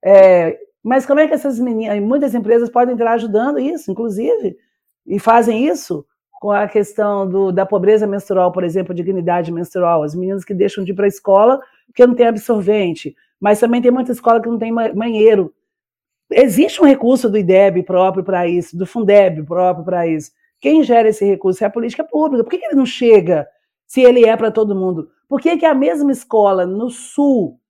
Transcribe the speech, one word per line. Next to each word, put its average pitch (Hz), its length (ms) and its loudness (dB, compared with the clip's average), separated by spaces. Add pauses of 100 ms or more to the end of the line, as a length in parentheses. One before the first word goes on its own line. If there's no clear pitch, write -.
É, 185 540 6 (240)
mas 254 240 -2
como 285 140 0
é 311 80 4
que 311 60 -2
essas 269 260 -4
meninas, 220 420 -4
muitas 254 320 -2
empresas 233 360 0
podem 247 240 0
entrar 226 180 -2
ajudando 233 480 -2
isso, 285 320 -6
inclusive, 226 640 -4 (500)
e 196 140 -6
fazem 226 480 2
isso 277 380 -6 (340)
com 202 120 -6
a 202 160 -2
questão 208 600 -4
do, 190 240 -2
da 190 140 0
pobreza 208 400 0
menstrual, 190 460 -2
por 185 120 -6
exemplo, 175 300 -6
dignidade 175 580 -4
menstrual, 170 520 -2
as 147 100 -8
meninas 185 320 -8
que 208 80 -10
deixam 196 300 -4
de 185 80 -8
ir 185 40 -6
pra 202 120 0
escola 208 520 2 (280)
porque - 180 2
não 247 80 0
tem 240 140 2
absorvente, 185 880 -4 (240)
mas 208 200 0
também 240 220 0
tem 247 80 2
muita 247 220 -2
escola 233 280 0
que 226 80 -8
não 233 120 -6
tem 226 120 -6
ma-, 226 220 -4
banheiro. 214 580 2 (800)
Existe 254 500 2
um 359 60 6
recurso 262 420 2
do 214 120 0
ideb 185 420 2
próprio 185 420 -2
pra 180 240 -4
isso, 170 300 -6
do 185 80 -6
fundeb 196 580 2
próprio 175 400 -2
pra 175 220 -4
isso. 156 260 -6 (280)
Quem 302 240 2
gera 233 260 4
esse 214 160 -2
recurso 190 380 -2
é 202 40 -2
a 208 40 -4
política 233 320 -8
pública. 302 400 -2
Por 233 80 -6
que 359 80 -6
que - 60 -12
ele 294 100 -4
não 269 100 2
chega 180 640 2 (400)
se - 140 -2
ele 247 220 6
é 220 140 4
pra 220 140 -2
todo 214 240 -2
mundo? 185 340 -6 (180)
Por 277 140 -4
que 330 160 0
que 330 80 -2
a 311 80 4
mesma 285 380 0
escola 196 560 0
no 220 240 -6
Sul 262 680 -2 (100)